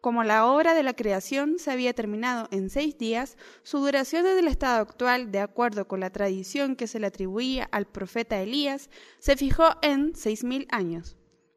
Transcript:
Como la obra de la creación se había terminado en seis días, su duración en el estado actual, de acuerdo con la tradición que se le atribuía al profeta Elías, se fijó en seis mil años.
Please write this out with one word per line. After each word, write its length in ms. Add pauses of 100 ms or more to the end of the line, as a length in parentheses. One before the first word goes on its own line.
Como 240
la 220
obra 260
de 100
la 120
creación 640
se 120
había 220
terminado 600
en 180
seis 260
días, 400 (280)
su 140
duración 480
en 120
el 100
estado 320
actual, 500
de 100
acuerdo 480
con 120
la 100
tradición 680
que 100
se 140
le 80
atribuía 560
al 220
profeta 540
Elías, 480 (300)
se 180
fijó 280 (180)
en 320
seis 280
mil 280
años. 480 (380)